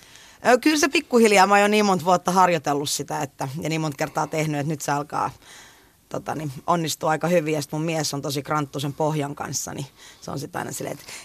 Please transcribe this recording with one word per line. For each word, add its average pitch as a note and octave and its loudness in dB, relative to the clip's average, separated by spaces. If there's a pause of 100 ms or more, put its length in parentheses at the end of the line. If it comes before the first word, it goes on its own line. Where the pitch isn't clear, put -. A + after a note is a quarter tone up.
(480)
Ö, B3 8
kyllä D4+ 2
se D4+ 2
pikkuhiljaa, A3+ 6
mä G3+ 4
oon G3+ 8
jo G#3 4
niin G#3 4
monta F#3 2
vuotta F3+ 2
harjoitellut D#3+ 2
sitä, D3+ -6
että, C#3+ -6 (120)
ja D3+ -4
niin D#3+ -2
monta D3+ -4
kertaa D3+ -2
tehnyt, D3+ -2
että D3 -2
nyt C#3 -8
se - -2
alkaa, C#3+ -4 (840)
tota, - -8
niin D3 -8 (160)
onnistua E3 -2
aika D#3 -2
hyvin. D#3+ 0
Ja D3+ -2
sit - -10
mun D3+ -4
mies D#3+ -4
on C#3 -6
tosi C#3 -6
kranttu D3 -4
sen C#3 -6
pohjan D3 -2
kanssa, - -8
niin C#3 -10 (360)
se - -14
on - -8
sit - -10
aina - -8
silleen, - -10
että - -20 (140)